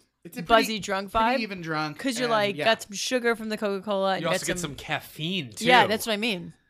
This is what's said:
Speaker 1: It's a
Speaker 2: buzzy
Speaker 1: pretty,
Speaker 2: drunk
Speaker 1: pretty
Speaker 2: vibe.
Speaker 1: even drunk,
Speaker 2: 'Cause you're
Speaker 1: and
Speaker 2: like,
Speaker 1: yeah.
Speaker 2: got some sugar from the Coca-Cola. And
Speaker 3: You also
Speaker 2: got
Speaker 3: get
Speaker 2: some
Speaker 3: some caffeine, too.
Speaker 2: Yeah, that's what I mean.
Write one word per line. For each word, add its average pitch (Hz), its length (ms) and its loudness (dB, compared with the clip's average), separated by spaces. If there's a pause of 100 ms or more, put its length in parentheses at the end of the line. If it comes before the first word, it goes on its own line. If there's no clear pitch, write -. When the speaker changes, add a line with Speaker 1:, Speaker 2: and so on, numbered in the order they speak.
(240)
Speaker 1:
It's 175 140 -14
a 247 60 -8
Speaker 2:
buzzy 220 300 6
Speaker 1:
pretty, 214 80 -4
Speaker 2:
drunk 196 300 -4
Speaker 1:
pretty 226 140 2
Speaker 2:
vibe. 247 140 2
Speaker 1:
even 202 240 -6
drunk, 156 340 -4
Speaker 2:
'Cause 247 220 -4
you're 254 60 0
Speaker 1:
and 233 60 0
Speaker 2:
like, 202 240 2
Speaker 1:
yeah. 147 100 2
Speaker 2:
got 220 180 4
some - 120 -16
sugar 233 400 0
from 220 140 -8
the 214 80 -2
Coca-Cola. 196 560 0
And 185 80 -2
Speaker 3:
You 165 60 -2
also 165 140 2
Speaker 2:
got - 40 -8
Speaker 3:
get 180 140 -2
Speaker 2:
some 165 140 -6
Speaker 3:
some - 20 -12
caffeine, 151 760 -6
too. 214 140 -8
Speaker 2:
Yeah, 233 220 8
that's 214 180 -2
what 226 80 -2
I 208 40 -2
mean. 185 360 -4 (160)